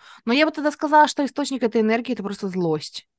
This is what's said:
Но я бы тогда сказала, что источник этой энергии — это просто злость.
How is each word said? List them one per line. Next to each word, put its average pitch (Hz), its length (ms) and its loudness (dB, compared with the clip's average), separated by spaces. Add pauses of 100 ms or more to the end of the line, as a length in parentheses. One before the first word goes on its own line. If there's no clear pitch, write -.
(260)
Но 226 80 0
я 302 120 4
бы 311 60 0
тогда 302 200 -2
сказала, 302 360 4
что - 180 -2
источник 262 380 -4
этой 226 180 2
энергии — 226 320 0
это 208 100 -8
просто 196 240 -8
злость. 175 600 -4 (120)